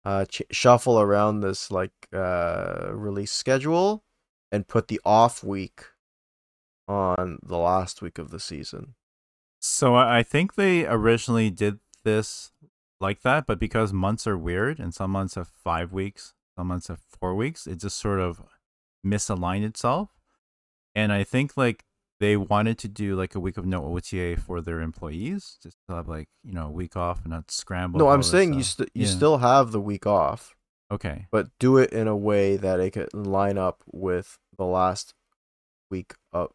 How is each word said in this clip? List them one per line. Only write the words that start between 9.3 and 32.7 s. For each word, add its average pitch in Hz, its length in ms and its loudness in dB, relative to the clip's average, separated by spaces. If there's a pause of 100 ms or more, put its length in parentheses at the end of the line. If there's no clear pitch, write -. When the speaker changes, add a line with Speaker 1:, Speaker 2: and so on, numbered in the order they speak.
Speaker 2:
So - 340 2
I, 120 240 6
I 117 40 6
think 165 320 0
they 185 320 2
originally 113 640 2
did 104 280 -2 (260)
this - 480 -2 (480)
like 95 220 -2
that, 139 240 2
but 101 120 -2
because 110 340 0
months 98 340 0
are 101 120 0
weird 95 420 -2
and 85 140 -8
some 95 160 -6
months 95 260 -4
have 87 120 -10
five 85 440 -6
weeks, 98 420 -8 (220)
some 90 120 -6
months 90 200 -6
have 90 120 -12 (200)
four 92 160 -2
weeks, 135 300 -6
it 92 100 -10
just 98 220 -8
sort 101 220 -2
of 87 220 -4 (640)
misaligned 98 580 -2
itself. 131 460 -4 (840)
And 107 180 0
I 101 100 2
think, 135 340 -2
like, 120 280 0 (340)
they 104 180 4
wanted 104 420 0
to 107 100 -10
do, 101 260 -4
like, 92 220 -4
a 98 40 -6
week 90 160 -6
of 92 80 -6
no 92 200 -2
O 85 160 -6
T - 180 -8
A 87 180 -2
for 87 240 -6
their 82 200 -6
employees, 85 840 -8
just - 140 -20 (120)
to 92 60 -8
have, 85 140 -8
like, 78 200 -10 (140)
you 104 100 -18
know, 82 140 -6
a 73 40 -8
week 85 260 -8
off 87 260 -2
and 82 80 -10
not 82 220 -10
scramble 90 460 -4
Speaker 1:
No, 156 80 6
Speaker 2:
and 139 80 8
Speaker 1:
I'm 143 40 6
Speaker 2:
all 135 40 2
this - 80 0
Speaker 1:
saying 175 240 4
you 135 100 -2
Speaker 2:
stuff. - 240 -4
Speaker 1:
st-, - 60 -20
you 107 120 0
Speaker 2:
Yeah. 98 60 0
Speaker 1:
still 147 260 4
have 123 320 6
the 110 100 -2
week 101 260 -4
off. 95 500 2 (340)
Speaker 2:
Okay. 95 400 -6
Speaker 1:
But 110 200 0 (100)
do 131 180 6
it 131 140 6
in 110 160 0
a 107 80 0
way 101 400 2
that 92 240 0